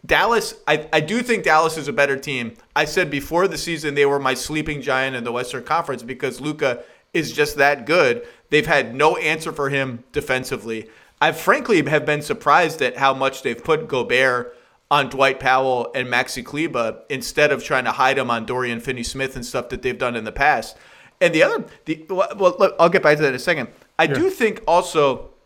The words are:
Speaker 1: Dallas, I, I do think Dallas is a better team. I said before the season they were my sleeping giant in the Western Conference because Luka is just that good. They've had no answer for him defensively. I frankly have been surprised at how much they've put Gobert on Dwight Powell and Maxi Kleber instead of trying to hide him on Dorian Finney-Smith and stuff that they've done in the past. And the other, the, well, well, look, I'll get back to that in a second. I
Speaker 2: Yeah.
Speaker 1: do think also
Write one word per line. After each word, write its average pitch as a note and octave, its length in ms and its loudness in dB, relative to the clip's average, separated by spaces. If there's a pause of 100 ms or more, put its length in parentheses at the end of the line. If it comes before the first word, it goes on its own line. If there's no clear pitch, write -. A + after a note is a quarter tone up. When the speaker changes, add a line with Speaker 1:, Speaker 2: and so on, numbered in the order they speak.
Speaker 1:
Dallas, G3+ 500 2 (120)
I, D#3 260 0
I D#3+ 60 4
do F#3+ 220 -2
think A#3 220 -2
Dallas D#3+ 340 4
is D3 100 -8
a D3 60 -6
better C#3+ 240 2
team. B2+ 380 -6 (200)
I D3+ 100 2
said D#3 260 -2
before D#3+ 360 0
the E3+ 100 -4
season D3+ 380 -6
they C#3+ 100 4
were C#3 140 2
my C3 140 0
sleeping D3+ 480 -6
giant C3 340 -2
in A#2+ 80 -6
the A#2+ 80 -6
Western B2 320 -6
Conference D3 380 -4
because B2 380 -6
Luka C#3+ 440 -2 (300)
is C#3+ 200 -4
just D3 240 0
that C#3 280 2
good. C3+ 400 2 (240)
They've D3 160 2
had C3 300 0
no D#3 220 4
answer D#3+ 340 -4
for D3 180 -4
him C3 420 -4
defensively. A#2+ 800 -6 (300)
I D#3 120 4
frankly G3+ 520 2
have C#3+ 220 0
been D3 160 0
surprised D#3 600 2
at B2 140 -2
how C3+ 180 2
much C3+ 260 -2
they've A#2+ 200 -4
put D3+ 260 -2
Gobert B2 680 0 (360)
on C#3+ 180 2
Dwight C3+ 300 2
Powell C3 560 2
and B2+ 120 -2
Maxi B2 380 -2
Kleber B2+ 640 -4
instead D3 420 0
of B2 120 -2
trying C3 220 -2
to A2+ 60 0
hide C3+ 280 2
him B2 100 -4
on A#2 160 -2
Dorian A#2+ 340 -4
Finney-Smith C3 560 -6
and B2+ 80 -10
stuff A#2+ 260 -6
that B2+ 120 -10
they've B2 160 -2
done A#2+ 180 -2
in A2 100 -6
the G#2+ 60 -8
past. C#3 460 0 (420)
And F3 140 2
the D#3 80 4
other, A4 240 2 (200)
the, D#3 220 -8
well, F#3+ 300 -2
well, F#3 220 4
look, - 200 4
I'll E3+ 100 6
get F3+ 120 2
back D3+ 160 6
to D#3 60 0
that C#3+ 60 4
in C3 60 -2
a B2+ 40 -8
second. C#3+ 300 -2 (280)
I D#3+ 60 4
Speaker 2:
Yeah. D#3+ 100 2
Speaker 1:
do E4+ 160 2
think A3 380 -2
also D#3 640 2 (140)